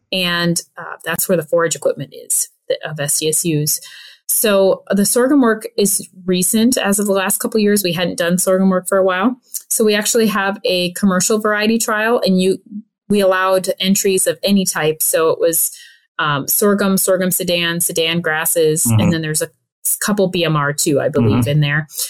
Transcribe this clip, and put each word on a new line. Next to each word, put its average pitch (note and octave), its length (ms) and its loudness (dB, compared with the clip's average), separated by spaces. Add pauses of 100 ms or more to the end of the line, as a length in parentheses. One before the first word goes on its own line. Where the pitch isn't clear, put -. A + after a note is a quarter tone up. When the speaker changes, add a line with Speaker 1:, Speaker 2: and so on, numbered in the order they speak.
(140)
Speaker 1:
and, F3 480 0 (160)
uh, E3 260 -14
that's E3 240 -4
where F#3 100 2
the D#3 60 -2
forage E3 320 0
equipment - 380 -4
is, - 340 -6 (220)
the, - 80 -2 (120)
of D3+ 100 -8
S C#3+ 200 -4
D D#3 100 -2
S - 160 -2
Us. D3+ 360 -2 (480)
So G3 600 2
the G3+ 160 2
sorghum C4 360 2
work A3 260 2 (100)
is G3+ 300 0 (180)
recent. F#3 520 2
As G3 220 0
of G#3 80 -2
the G3 60 0
last G3 260 -2
couple A3 180 -2
of G#3+ 60 2
years, G#3 200 2
we F3 80 -2
hadn't F3 260 -4
done F3 200 0
sorghum F#3+ 320 2
work F#3 180 0
for G3 100 2
a F#3+ 60 4
while. F#3+ 320 0 (340)
So - 140 0
we G#3 120 2
actually A3 320 0
have G3 360 -2
a F3+ 300 0
commercial G3 460 0
variety G#3+ 380 0
trial, A3+ 460 0
and F#3 180 2
you, F#3+ 180 2 (500)
we G3+ 100 2
allowed F#3+ 480 2 (140)
entries F#3+ 460 2
of D#3+ 160 -2
any G3 200 2
type. D#3 400 -2
So E3 280 2
it - 100 -2
was, E3 360 0 (420)
um, D3 280 -2
sorghum, G3+ 500 0
sorghum F#3 340 0
Sudan, E3+ 500 -2
Sudan E3+ 400 -2
grasses, D#3+ 640 0
Speaker 2:
Mm-hmm. A2+ 160 2
Speaker 1:
and E3+ 120 2
then D#3+ 80 -2
there's D#3 200 -4
a D#3+ 80 -6 (360)
s-, - 120 -4
couple G3+ 320 0
B F3+ 160 -2
M D#3 100 0
R C#3+ 160 0
too, C#3+ 300 0
I B2+ 80 0
believe, A#2+ 320 2
Speaker 2:
Mm-hmm. A#2 80 -2
Speaker 1:
in D3+ 100 2
there. D3 280 0 (220)